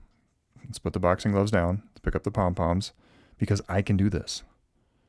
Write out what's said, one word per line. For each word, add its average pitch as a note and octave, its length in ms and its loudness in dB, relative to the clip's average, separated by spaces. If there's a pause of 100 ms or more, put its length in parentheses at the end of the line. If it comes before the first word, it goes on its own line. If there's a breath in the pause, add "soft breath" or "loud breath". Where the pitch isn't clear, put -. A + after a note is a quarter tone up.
(640)
let's - 160 -14
put F#2 140 -4
the F#2+ 60 0
boxing F#2 320 2
gloves G2+ 200 2
down, F2+ 380 0
let's - 100 -20
pick - 160 -2
up - 80 -4
the G#2 60 -2
pom-poms, F2+ 600 0 (460 soft breath)
because G2+ 300 0
I F#2+ 140 0
can G2 140 0
do G2 140 4
this." - 320 -6 (680)